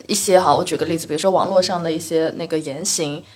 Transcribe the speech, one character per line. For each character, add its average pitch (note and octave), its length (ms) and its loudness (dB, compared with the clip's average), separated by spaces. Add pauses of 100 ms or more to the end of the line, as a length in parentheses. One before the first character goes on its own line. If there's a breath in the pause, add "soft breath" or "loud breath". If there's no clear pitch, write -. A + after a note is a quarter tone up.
一 - 60 -2
些 F#3+ 240 4
哈， E3+ 160 4
我 C3 80 2
举 - 140 -4
个 D3+ 100 -2
例 E3 120 -2
子， E3 100 -10
比 D#3 60 -6
如 D3+ 40 0
说 F#3 140 0
网 F3 160 2
络 F#3 140 4
上 F#3 200 0
的 E3 80 -2
一 D#3+ 80 -2
些 D#3+ 380 0
那 E3+ 100 -6
个 D#3+ 140 -2
言 D3+ 240 -8
行， D#3 400 -4 (120 soft breath)